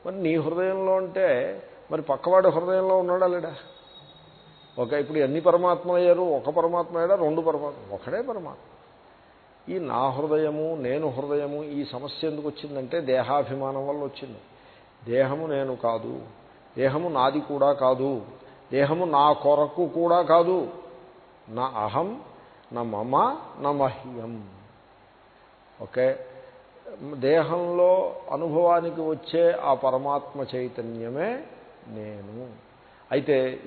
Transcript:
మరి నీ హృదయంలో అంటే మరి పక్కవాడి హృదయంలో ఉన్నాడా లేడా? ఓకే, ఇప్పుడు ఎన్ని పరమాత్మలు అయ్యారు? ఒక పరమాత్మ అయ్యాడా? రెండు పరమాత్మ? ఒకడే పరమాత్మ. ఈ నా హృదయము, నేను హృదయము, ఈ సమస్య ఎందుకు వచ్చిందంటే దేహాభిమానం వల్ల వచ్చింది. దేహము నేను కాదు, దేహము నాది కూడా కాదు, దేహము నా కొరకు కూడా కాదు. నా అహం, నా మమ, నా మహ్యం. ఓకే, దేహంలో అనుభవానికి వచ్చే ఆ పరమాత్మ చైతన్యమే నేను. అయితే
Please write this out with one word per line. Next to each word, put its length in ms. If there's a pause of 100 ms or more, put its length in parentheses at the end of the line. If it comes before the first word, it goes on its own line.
మరి 160
నీ 140
హృదయంలో 600
అంటే 680 (280)
మరి 120
పక్కవాడి 460
హృదయంలో 500
ఉన్నాడా 280
లేడా? 280 (1200)
ఓకే, 220
ఇప్పుడు 180
ఎన్ని 220
పరమాత్మలు 560
అయ్యారు? 240
ఒక 300
పరమాత్మ 460
అయ్యాడా? 180
రెండు 260
పరమాత్మ? 540
ఒకడే 280
పరమాత్మ. 320 (1160)
ఈ 60
నా 300
హృదయము, 720
నేను 280
హృదయము, 560
ఈ 200
సమస్య 440
ఎందుకు 200
వచ్చిందంటే 520
దేహాభిమానం 880
వల్ల 160
వచ్చింది. 340 (680)
దేహము 420
నేను 300
కాదు, 460 (540)
దేహము 320
నాది 320
కూడా 320
కాదు, 500 (500)
దేహము 320
నా 280
కొరకు 540
కూడా 360
కాదు. 460 (800)
నా 140
అహం, 600 (500)
నా 100
మమ, 540 (220)
నా 140
మహ్యం. 760 (1300)
ఓకే, 440 (760)
దేహంలో 1120 (160)
అనుభవానికి 680
వచ్చే 500
ఆ 240
పరమాత్మ 720 (100)
చైతన్యమే 880 (440)
నేను. 640 (600)
అయితే 540